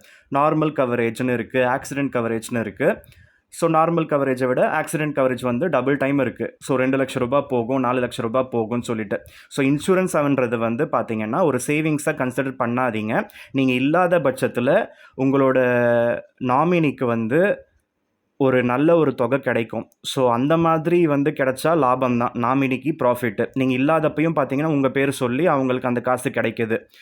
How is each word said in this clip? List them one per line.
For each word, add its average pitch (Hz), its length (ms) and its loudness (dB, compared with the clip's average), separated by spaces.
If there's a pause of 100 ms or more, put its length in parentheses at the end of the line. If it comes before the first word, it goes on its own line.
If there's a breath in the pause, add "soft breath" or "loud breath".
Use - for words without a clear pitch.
(340 soft breath)
நார்மல் 156 380 2
கவரேஜ்னு 120 600 0
இருக்கு, 117 260 -2
ஆக்சிடென்ட் 135 580 -2
கவரேஜ்னு 113 440 -4
இருக்கு. 127 420 -2 (460 soft breath)
So, - 220 -2
நார்மல் 160 360 2
கவரேஜை 135 400 0
விட 143 220 2
ஆக்சிடென்ட் 151 460 -4
கவரேஜ் 127 280 0
வந்து 123 260 -2
டபுள் 143 280 0
டைம் 139 220 0
இருக்கு. 117 400 -4
So, - 180 -2
ரெண்டு 131 200 2
லட்சம் 131 260 -2
ரூபாய் 135 260 0
போகும், 123 320 -2
நாலு 127 200 0
லட்சம் 120 300 -4
ரூபாய் 127 220 -2
போகும்னு 117 300 -2
சொல்லிட்டு. 110 400 -6 (260 loud breath)
So, 139 180 -2
இன்சூரன்ஸ் 180 460 2
அவன்றது 135 440 0
வந்து 117 280 -2
பாத்தீங்கன்னா, 120 600 -2
ஒரு 127 220 2
சேவிங்ஸா 151 440 0
கன்சிடர் 135 480 -4
பண்ணாதீங்க. 120 680 -2 (220 loud breath)
நீங்க 131 220 0
இல்லாத 170 460 2
பட்சத்துல 135 680 0 (300 loud breath)
உங்களோட 131 420 2 (840)
நாமினிக்கு 147 640 0
வந்து 120 580 0 (800)
ஒரு 131 220 4
நல்ல 135 340 4
ஒரு 143 180 2
தொகை 127 240 0
கிடைக்கும். 117 500 -4 (140)
So, 127 300 0
அந்த 139 240 2
மாதிரி 165 500 2
வந்து 143 240 0
கிடைச்சா 135 460 0
லாபம் 127 420 2
தான், 120 140 -2
நாமினிக்கு 131 640 0 (100)
ப்ராஃபிட். 120 480 0
நீங்க 131 220 0
இல்லாதப்பையும் 151 600 0
பாத்தீங்கன்னா, 147 280 0
உங்க 143 240 2
பேர் 139 220 0
சொல்லி 131 360 -2
அவங்களுக்கு 131 420 0
அந்த 120 120 0
காசு 127 300 -2
கிடைக்குது. 113 480 -2 (240 loud breath)